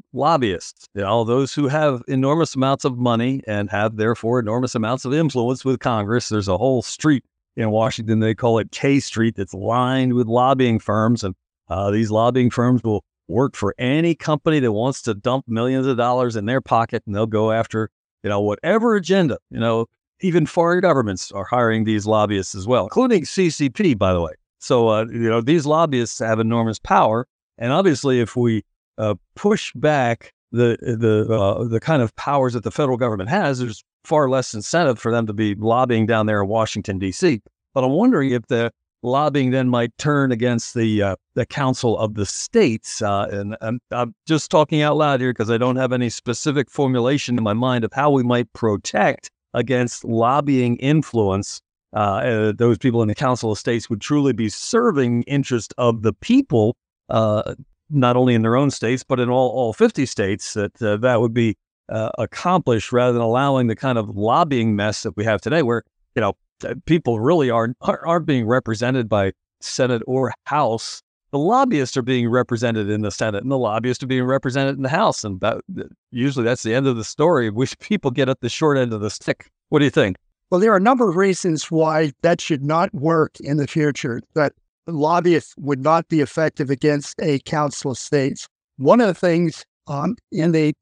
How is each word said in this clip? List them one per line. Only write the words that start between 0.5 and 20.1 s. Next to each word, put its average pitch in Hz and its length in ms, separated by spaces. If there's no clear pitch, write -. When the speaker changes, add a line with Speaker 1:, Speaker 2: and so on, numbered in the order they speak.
Speaker 1:
you 101 80
know, 110 220
those 127 300
who 147 140
have 143 400
enormous 139 480
amounts 135 300
of 127 120
money 120 500
and 104 240
have, 107 260
therefore, 113 420
enormous 120 360
amounts 120 300
of 127 80
influence 131 520
with 131 140
Congress. 113 500
There's 104 180
a 92 100
whole 123 260
street 147 400
in 110 160
Washington, 110 480
they 110 160
call 113 240
it 101 120
K 143 280
Street, 113 360
that's 98 200
lined 123 580
with 120 140
lobbying 123 520
firms. 110 440
And, 92 120
uh, 101 240
these 107 200
lobbying 120 400
firms 123 320
will 104 200
work 120 280
for 101 220
any 151 380
company 156 440
that 123 120
wants 117 300
to 113 120
dump 123 340
millions 127 380
of 135 120
dollars 123 380
in 101 100
their 123 160
pocket, 113 440
and 104 80
they'll 107 120
go 110 260
after, 110 380
you 101 60
know, 101 100
whatever 196 560
agenda, 170 420
you 127 80
know, 113 260